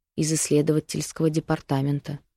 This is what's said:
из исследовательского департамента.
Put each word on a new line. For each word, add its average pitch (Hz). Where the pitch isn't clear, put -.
из 160
исследовательского 151
департамента. 143